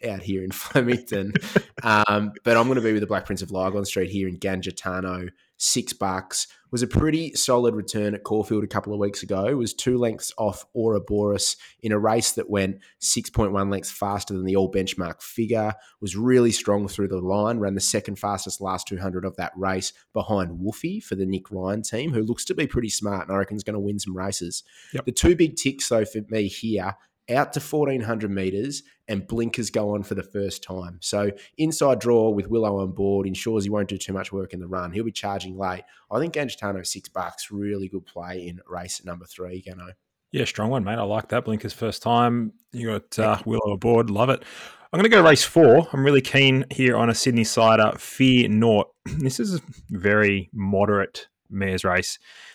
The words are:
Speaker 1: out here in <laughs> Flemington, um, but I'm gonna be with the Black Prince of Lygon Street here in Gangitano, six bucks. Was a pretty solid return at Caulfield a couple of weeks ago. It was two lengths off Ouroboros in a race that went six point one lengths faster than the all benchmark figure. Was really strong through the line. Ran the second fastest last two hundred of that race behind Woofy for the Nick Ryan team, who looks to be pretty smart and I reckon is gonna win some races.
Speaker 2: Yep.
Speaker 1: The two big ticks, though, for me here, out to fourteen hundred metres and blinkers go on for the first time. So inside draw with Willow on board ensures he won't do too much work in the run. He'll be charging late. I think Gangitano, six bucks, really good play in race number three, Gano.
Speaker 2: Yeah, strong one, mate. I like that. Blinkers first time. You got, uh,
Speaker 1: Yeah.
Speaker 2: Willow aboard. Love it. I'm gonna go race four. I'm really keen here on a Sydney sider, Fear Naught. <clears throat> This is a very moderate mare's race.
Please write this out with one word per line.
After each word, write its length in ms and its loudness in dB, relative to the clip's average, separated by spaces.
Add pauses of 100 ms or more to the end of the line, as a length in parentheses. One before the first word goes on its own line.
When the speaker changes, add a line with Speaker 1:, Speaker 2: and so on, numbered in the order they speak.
Speaker 1:
out 140 -6
here 240 -4
in 60 -6
<laughs> 20 -6
Flemington, 800 -2 (520)
um, 480 2 (120)
but 140 6
I'm 100 4
gonna 140 2
be 100 2
with 80 2
the 60 -2
Black 180 -2
Prince 160 -6
of 100 -8
Lygon 360 -2
Street 240 -2
here 180 -2
in 100 -8
Gangitano, 920 -6 (260)
six 380 -2
bucks. 540 -4 (240)
Was 100 -2
a 60 0
pretty 460 2
solid 420 2
return 380 -2
at 100 -8
Caulfield 400 0
a 20 -4
couple 260 -4
of 60 -6
weeks 240 -4
ago. 240 -2
It 80 0
was 180 -2
two 240 0
lengths 400 -4
off 300 -4 (100)
Ouroboros 800 0 (240)
in 120 -2
a 60 2
race 340 2
that 180 -6
went 300 0 (180)
six 320 -2
point 220 2
one 180 0
lengths 200 -4
faster 440 -4
than 100 -4
the 120 2
all 140 4
benchmark 520 -4
figure. 500 -2 (280)
Was 160 -6
really 340 6
strong 380 0
through 200 -4
the 120 -4
line. 400 0
Ran 160 -2
the 40 -4
second 380 -2
fastest 420 -6
last 280 -6
two 100 -6
hundred 260 -4
of 120 -6
that 200 -6
race 360 -4 (200)
behind 460 -2
Woofy 440 -6
for 120 -10
the 100 -2
Nick 280 -6
Ryan 300 -4
team, 300 -6
who 120 0
looks 220 -4
to 80 -4
be 120 0
pretty 240 -2
smart 380 -4
and 60 -2
I 40 2
reckon 180 -2
is 80 -10
gonna 160 -6
win 200 -4
some 160 -8
races. 480 -6 (280)
Speaker 2:
Yep. 140 -6
Speaker 1:
The 60 -2
two 240 6
big 200 2
ticks, 320 -2
though, 160 2
for 240 -6
me 200 0
here, 480 -4 (340)
out 220 0
to 80 -4
fourteen 420 -2
hundred 300 -2
metres 500 -4 (260)
and 200 -4
blinkers 420 -2
go 240 0
on 80 -2
for 140 -8
the 60 -4
first 420 -6
time. 360 -10
So 300 -2 (260)
inside 440 2
draw 300 4
with 180 -2
Willow 320 0
on 100 -4
board 340 0
ensures 380 -2
he 80 -4
won't 180 -2
do 80 -6
too 160 -8
much 200 -6
work 200 -6
in 60 -8
the 80 -12
run. 240 -6
He'll 140 -4
be 80 -6
charging 440 -6
late. 280 -4 (260)
I 80 -2
think 160 -2
Gangitano, 500 -6
six 240 -10
bucks, 440 -8
really 360 -6
good 160 -10
play 440 -12
in 180 -14
race 380 -12
number 200 -12
three, 380 -12
Gano. 300 -18 (400)
Speaker 2:
Yeah, 120 0
strong 260 -2
one, 120 0
mate. 160 -4
I 40 -2
like 260 -2
that. 160 0
Blinkers 280 -4
first 300 -6
time. 500 2 (200)
You 160 -6 (100)
got, 220 -14
uh, 180 4
Speaker 1:
Yeah. 80 -14
Speaker 2:
Willow 280 0
aboard. 360 4
Love 180 2
it. 140 0 (500)
I'm 60 0
gonna 100 6
go 140 10
race 220 10
four. 480 8
I'm 120 2
really 160 6
keen 520 4
here 240 4
on 120 4
a 60 4
Sydney 300 2
sider, 520 6
Fear 520 4
Naught. 400 4 (100)
<clears throat> 200 -8
This 200 -2
is 160 -2
a 60 -2 (300)
very 640 2
moderate 760 0 (200)
mare's 360 -2
race. 340 0 (360)